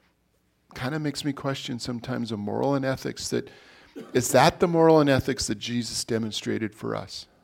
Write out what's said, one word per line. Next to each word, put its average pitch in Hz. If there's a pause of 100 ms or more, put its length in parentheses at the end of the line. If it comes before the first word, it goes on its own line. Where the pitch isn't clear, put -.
(760)
kinda 135
makes 147
me 147
question 139
sometimes 120
the 110
moral 110
and 135
ethics 127
that, 120 (640)
is 127
that 139
the 190
moral 165
and 143
ethics 131
that 110
Jesus 117
demonstrated 110
for 113
us? - (180)